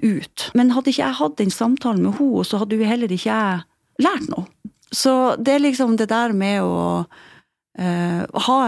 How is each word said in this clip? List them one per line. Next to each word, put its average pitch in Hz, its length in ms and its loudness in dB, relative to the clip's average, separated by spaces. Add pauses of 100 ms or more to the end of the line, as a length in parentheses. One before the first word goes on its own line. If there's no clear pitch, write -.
ut. - 500 -4
Men 247 180 4
hadde 262 200 0
ikke 262 160 0
jeg 262 80 -4
hatt 294 220 -2
den 202 120 2
samtalen 233 540 0
med 196 120 0
henne, 240 280 0
så 202 160 -2
hadde 214 180 -2
jo 220 60 0
heller 233 240 0
ikke 185 240 -2
jeg 196 320 -2 (380)
lært 311 280 0
noe. - 180 -6 (460)
Så 254 480 2
det 269 140 2
er 285 40 2
liksom 262 380 2
det 220 120 0
der 233 240 0
med 196 280 0
å, 175 440 0 (720)
eh, 175 560 -2
ha 262 340 0